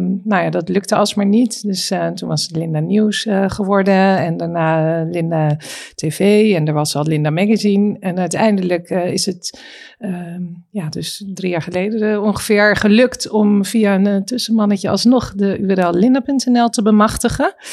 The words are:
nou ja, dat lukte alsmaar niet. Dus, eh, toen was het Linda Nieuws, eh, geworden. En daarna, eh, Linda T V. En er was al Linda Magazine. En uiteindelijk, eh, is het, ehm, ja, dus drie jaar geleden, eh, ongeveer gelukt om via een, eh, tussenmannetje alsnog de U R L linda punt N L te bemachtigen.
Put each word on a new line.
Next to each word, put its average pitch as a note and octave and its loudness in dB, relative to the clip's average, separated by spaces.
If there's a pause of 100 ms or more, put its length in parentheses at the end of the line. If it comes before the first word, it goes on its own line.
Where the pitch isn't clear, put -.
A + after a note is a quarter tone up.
(240)
nou G3 0
ja, E3 0
dat E3+ -4
lukte G3 0
alsmaar G#3 0
niet. A3 2
Dus, G3 -4
eh, F3 -2
toen F3 -8
was D#3 -2
het D#3+ -10
Linda D#3+ -2
Nieuws, G#3 0
eh, G3 0
geworden. F#3+ 2
En E3 -2
daarna, E3 0
eh, E3 -4
Linda E3 0 (400)
T - -8
V. D#3 -6 (360)
En D#3 0
er D3+ 0
was D3+ -2
al D3 -2
Linda D3+ 0
Magazine. G3+ 2
En F#3 -6
uiteindelijk, F3+ 0
eh, F3+ -2
is F#3+ -2
het, - -10 (360)
ehm, F3 -10 (280)
ja, E3+ -6
dus E3 -8
drie F#3 -4
jaar E3+ -2
geleden, G#3 -2
eh, G#3 0
ongeveer G#3 2
gelukt A3+ 2
om G#3 2
via G3+ 2
een, F#3+ 2
eh, G3+ 0
tussenmannetje G#3 0
alsnog A#3 2
de G3 -2
U F#3+ -2
R F3+ 2
L E3+ 0
linda B3 4
punt C4+ -2
N A#3+ 2
L A#3 4
te A#3 -4
bemachtigen. A3 2 (180)